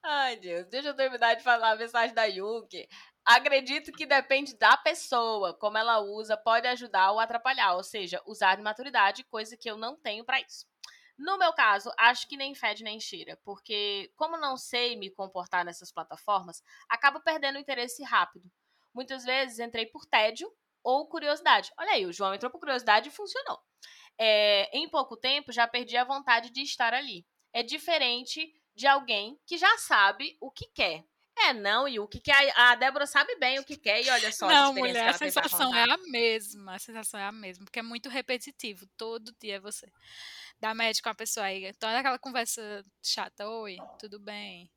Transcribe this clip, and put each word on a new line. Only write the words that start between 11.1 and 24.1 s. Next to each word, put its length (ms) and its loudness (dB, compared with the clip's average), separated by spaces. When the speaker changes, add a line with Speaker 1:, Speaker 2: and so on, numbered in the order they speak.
Speaker 1:
No 180 -4
meu 160 2
caso, 460 2
acho 300 4
que 80 -14
nem 180 -8
fede 300 -4
nem 160 -10
cheira, 440 -12
porque 680 -6
como 240 -4
não 180 -4
sei 400 -4
me 140 -12
comportar 540 -6
nessas 260 -14
plataformas, 720 -6
acabo 320 2
perdendo 360 -2
o 20 -8
interesse 460 -6
rápido. 440 -2
Muitas 300 -10
vezes 340 -2
entrei 260 -6
por 220 -18
tédio 420 0
ou 260 0
curiosidade." 680 2
Olha 160 -6
aí, 140 0
o 60 -8
João 200 -2
entrou 200 -6
por 80 -18
curiosidade 480 2
e 40 -18
funcionou. 460 -8